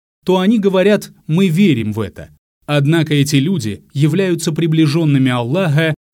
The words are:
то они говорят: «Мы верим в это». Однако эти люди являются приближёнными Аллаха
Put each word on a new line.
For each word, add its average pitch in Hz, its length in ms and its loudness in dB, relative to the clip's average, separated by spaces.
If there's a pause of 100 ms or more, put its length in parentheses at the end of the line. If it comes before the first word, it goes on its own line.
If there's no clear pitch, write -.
(240)
то 185 160 0
они 220 180 2
говорят: 196 540 0 (160)
«Мы 180 180 2
верим 151 460 0
в 110 80 -6
это». 82 300 -10 (400)
Однако 147 440 0
эти 143 220 0
люди 131 460 -2 (120)
являются 170 580 0
приближёнными 156 800 0
Аллаха 151 640 -2 (180)